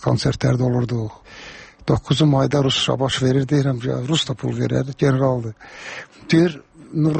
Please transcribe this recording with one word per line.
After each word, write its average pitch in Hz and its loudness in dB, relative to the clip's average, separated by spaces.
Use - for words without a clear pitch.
konsertlərdə 127 0
olurduq. 120 -2
Doqquzuncu 147 2
mayda 135 2
rus 135 0
şabaş 127 -2
verir, 131 2
deyirəm 135 0
ki, 131 -4
rus 165 0
da 143 -6
pul 123 -6
verər, 127 -2
generaldır. 131 2
Deyir, 165 4
"Nur 156 0